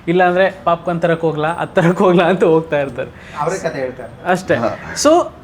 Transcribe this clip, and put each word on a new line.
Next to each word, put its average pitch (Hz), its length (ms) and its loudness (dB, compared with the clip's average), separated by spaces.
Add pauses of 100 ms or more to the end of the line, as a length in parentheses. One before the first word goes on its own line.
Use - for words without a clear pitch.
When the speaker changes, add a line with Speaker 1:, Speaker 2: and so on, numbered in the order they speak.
Speaker 1:
ಇಲ್ಲಾಂದ್ರೆ 180 560 2
ಪಾಪ್ಕಾರ್ನ್ 170 380 -2
ತರಕ್ 165 200 0
ಹೋಗ್ಲಾ, 151 280 -2
ಅದ್ 170 260 -6
ತರಕ್ 175 220 2
ಹೋಗ್ಲಾ 185 280 4
ಅಂತ 180 180 2
ಹೋಗ್ತಾ 160 360 2
ಇರ್ತಾರೆ. 131 600 -10
Speaker 2:
ಅವರೇ 170 180 -4
ಕತೆ 143 220 -6
ಹೇಳ್ತಾರೆ. 127 520 -8
Speaker 1:
ಅಷ್ಟೇ. 170 240 0
Speaker 3:
ಹಾ. 117 120 0 (360)
Speaker 1:
So 311 240 4 (160)